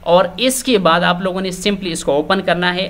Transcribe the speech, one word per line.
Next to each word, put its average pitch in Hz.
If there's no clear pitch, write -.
और 180
इसके 254
बाद 170
आप 175
लोगों 190
ने 190
simply 196
इसको 165
ओपन 156
करना 175
है 185